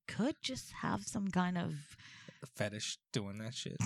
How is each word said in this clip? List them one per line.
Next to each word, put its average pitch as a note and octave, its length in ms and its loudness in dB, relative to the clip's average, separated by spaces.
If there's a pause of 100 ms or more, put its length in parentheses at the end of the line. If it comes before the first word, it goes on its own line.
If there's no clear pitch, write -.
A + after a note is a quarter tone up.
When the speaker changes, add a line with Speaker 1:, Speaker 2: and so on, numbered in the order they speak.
Speaker 1:
could C4+ 340 4
just - 300 -4 (100)
have G3+ 240 2
some G3 220 0
kind F3+ 300 4
of E3 160 2 (680)
Speaker 2:
a - 40 -14
fetish G#2 520 -2 (140)
doing G2+ 280 0
that A2+ 160 -6
shit. - 200 -4 (100)